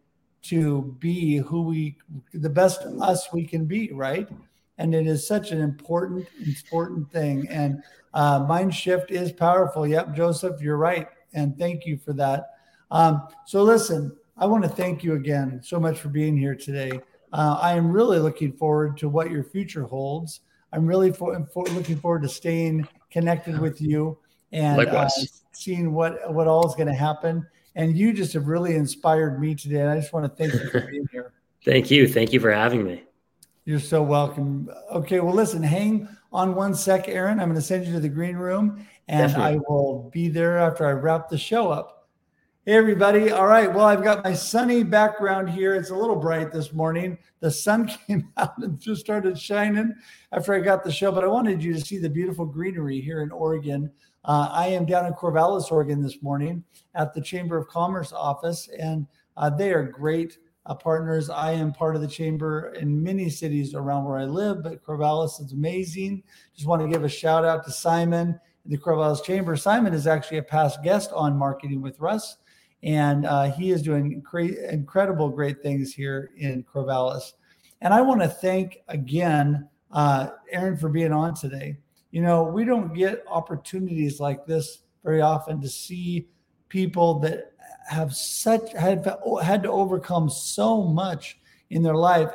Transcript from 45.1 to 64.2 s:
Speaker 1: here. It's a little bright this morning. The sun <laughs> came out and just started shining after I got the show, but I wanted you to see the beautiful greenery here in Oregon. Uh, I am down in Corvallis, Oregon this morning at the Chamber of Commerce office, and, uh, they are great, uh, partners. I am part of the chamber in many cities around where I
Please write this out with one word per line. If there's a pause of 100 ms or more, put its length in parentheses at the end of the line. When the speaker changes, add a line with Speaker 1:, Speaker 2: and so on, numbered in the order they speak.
Speaker 1:
here.
It's
a
little
bright
this
morning. (220)
The
sun
<laughs>
came
out
and
just
started
shining (380)
after
I
got
the
show,
but
I
wanted
you
to
see
the
beautiful
greenery
here
in
Oregon. (360)
Uh,
I
am
down
in
Corvallis,
Oregon
this
morning (300)
at
the
Chamber
of
Commerce
office, (100)
and, (300)
uh,
they
are
great, (260)
uh,
partners.
I
am
part
of
the
chamber
in
many
cities
around
where
I